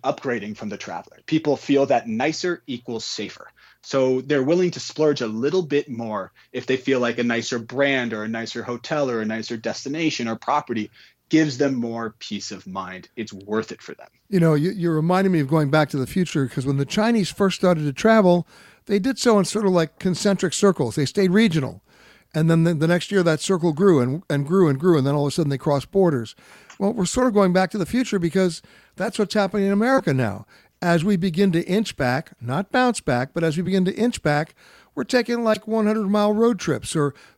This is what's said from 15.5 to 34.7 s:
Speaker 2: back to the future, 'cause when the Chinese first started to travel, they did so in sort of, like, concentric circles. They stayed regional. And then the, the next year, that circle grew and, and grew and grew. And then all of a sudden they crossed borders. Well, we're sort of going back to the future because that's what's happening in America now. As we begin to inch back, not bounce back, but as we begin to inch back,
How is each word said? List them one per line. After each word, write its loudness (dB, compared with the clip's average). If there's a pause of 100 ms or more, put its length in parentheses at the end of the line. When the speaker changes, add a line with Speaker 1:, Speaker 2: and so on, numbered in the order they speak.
Speaker 2:
back 2
to -4
the -2
future, -2
'cause -6
when 0
the -2
Chinese 0
first 0
started 2
to -2
travel, 4 (380)
they 0
did -2
so 4
in 2
sort -2
of, 4
like, 0
concentric 0
circles. 2
They 0
stayed 2
regional. 2 (540)
And 4
then 6
the, 2
the 2
next 0
year, 4
that 2
circle 0
grew 6
and, 0
and 0
grew 4
and 0
grew. 4
And 2
then 2
all 0
of -2
a -2
sudden 0
they -2
crossed -2
borders. 2 (420)
Well, 0
we're -2
sort 0
of 0
going 4
back 2
to -6
the -2
future -2
because 0 (340)
that's -6
what's -2
happening 0
in 2
America 2
now. -2 (380)
As 2
we 2
begin 2
to 0
inch -2
back, -2
not -4
bounce 2
back, -2
but -2
as 0
we -2
begin 2
to -2
inch -2
back, 0 (400)